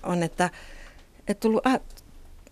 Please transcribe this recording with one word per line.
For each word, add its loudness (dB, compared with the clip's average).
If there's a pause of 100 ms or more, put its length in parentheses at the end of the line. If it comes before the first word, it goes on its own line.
on, 0
että, 0 (800)
että 0
tullut 4
a-, 4 (720)